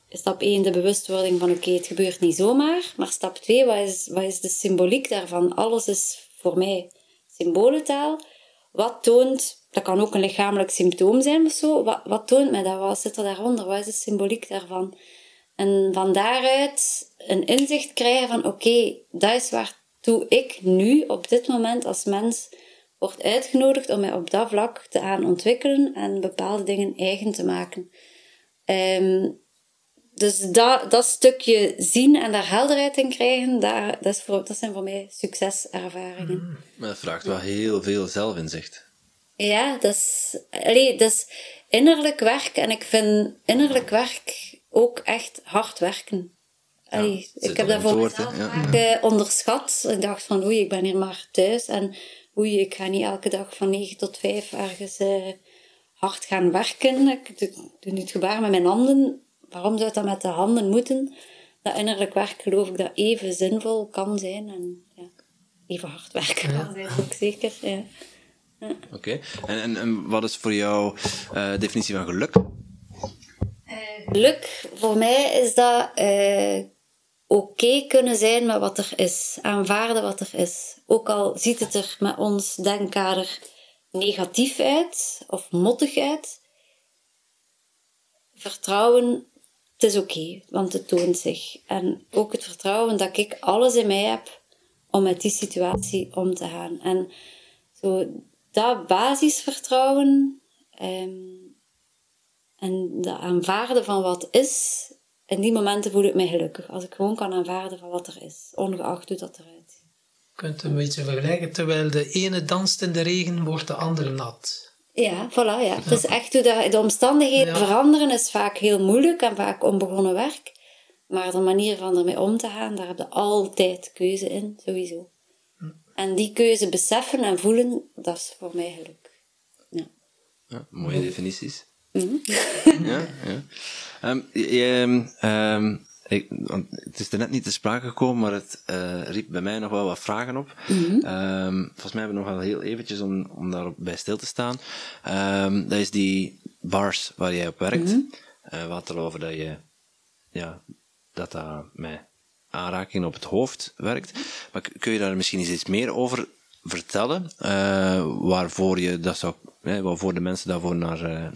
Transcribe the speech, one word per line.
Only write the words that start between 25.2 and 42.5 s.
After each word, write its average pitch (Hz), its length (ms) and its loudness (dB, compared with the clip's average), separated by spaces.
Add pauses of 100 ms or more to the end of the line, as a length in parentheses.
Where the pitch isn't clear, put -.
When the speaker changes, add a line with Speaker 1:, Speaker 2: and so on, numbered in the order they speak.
Speaker 1:
ontwikkelen 269 680 2
en 196 260 -4
bepaalde 190 420 -4
dingen 196 320 -2
eigen 196 360 -2
te 180 140 -6
maken." 180 460 -4 (760)
Ehm, 190 640 2 (840)
dus 202 260 2
dat, 226 520 4
dat 240 140 6
stukje 233 720 4
zien 254 380 6
en 233 160 0
daar 196 180 0
helderheid 277 480 4
in 269 120 2
krijgen, 254 500 2
daar, 208 420 0
dat 202 140 0
is - 60 -8
voor, 202 240 -2
dat 208 120 -10
zijn 214 160 -6
voor 196 100 -8
mij 196 260 -8
succeservaringen. 185 1300 -6
Speaker 2:
Mm. 175 200 -10 (180)
Speaker 3:
Maar 117 140 -10
dat 95 80 -10
vraagt 92 280 -8
wel 95 140 -4
heel 101 440 -2
veel 101 240 0
zelfinzicht. 85 800 -6 (500)
Speaker 1:
Ja, 220 420 0
dat 208 180 2
is, - 420 -2 (120)
allee, 254 480 6
dat 220 140 6
is - 160 -2 (420)
innerlijk 294 500 6
werk. 240 380 0